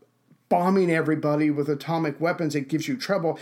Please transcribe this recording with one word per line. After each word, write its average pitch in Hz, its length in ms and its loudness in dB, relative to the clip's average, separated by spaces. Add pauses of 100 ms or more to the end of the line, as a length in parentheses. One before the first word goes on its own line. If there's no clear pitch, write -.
(480)
bombing 185 420 4
everybody 151 640 2
with 143 180 -2
atomic 151 520 -2
weapons. 160 340 -2
It 135 140 -4
gives 151 180 -2
you 135 80 -2
trouble. 170 460 -2